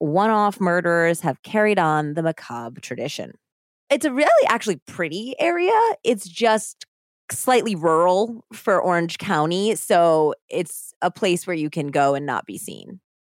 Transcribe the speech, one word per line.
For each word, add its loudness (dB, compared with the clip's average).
one-off 2
murderers 2
have -4
carried 2
on 0
the -2
macabre -6
tradition. -10
It's 2
a 0
really 4
actually -2
pretty -8
area. 0
It's -2
just -2
slightly 0
rural 2
for 0
Orange 0
County, 0
so 4
it's -8
a 0
place -2
where -4
you -4
can -6
go 2
and -6
not -4
be -12
seen. -16